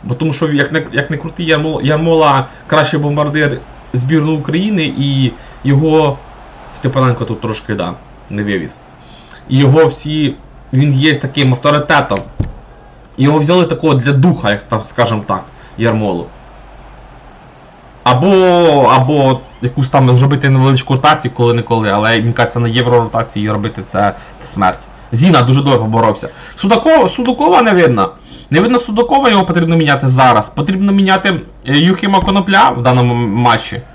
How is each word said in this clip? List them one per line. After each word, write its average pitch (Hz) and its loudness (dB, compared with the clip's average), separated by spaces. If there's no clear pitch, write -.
Бо 120 -6
тому 156 -2
що, 156 -4
як 143 -2
не, 156 -2
як 143 -4
не 147 -6
крутий, 170 -10
Ярмо-, 156 -2
Ярмола 151 2
кращий 151 0
бомбардир 147 -2
збірної 151 0
України, 160 -4
і 135 -2
його 156 2
Степаненко 127 -2
тут 110 -8
трошки, 110 -8
да, 90 -6
не 104 -6
вивіз. 98 -6
І 131 0
його 143 4
всі, 151 -4
він 139 2
є 143 2
таким 131 -2
авторитетом. 139 0
Його 147 2
взяли 170 2
такого 165 -2
для 131 0
духа, 139 2
як 104 -2
став, 107 -6
скажем 104 -2
так, 95 -6
Ярмолу. 107 -2
Або, 127 2
або 131 2
якусь 127 -4
там 127 4
зробити 139 2
невеличку 131 2
ротацію 151 0
коли-неколи, 120 0
але, 107 0
мені 117 -2
кажеться, 120 -2
на 117 -2
євро 120 2
ротації 110 -4
робити 104 -6
це, 98 -2
це - -20
смерть. 92 -2
Зіна 139 4
дуже 131 2
добре 139 0
поборовся. 110 -2
Судакова... 233 2
Судакова 262 0
не 226 2
видно. 135 2
Не 147 2
видно 240 2
Судакова, 240 0
його 196 2
потрібно 165 0
міняти 143 2
зараз. 127 2
Потрібно 190 -2
міняти, 190 2
е, 135 0
Юхіма 185 2
Конопля 196 2
в 123 -4
даному 123 2
матчі. 120 -2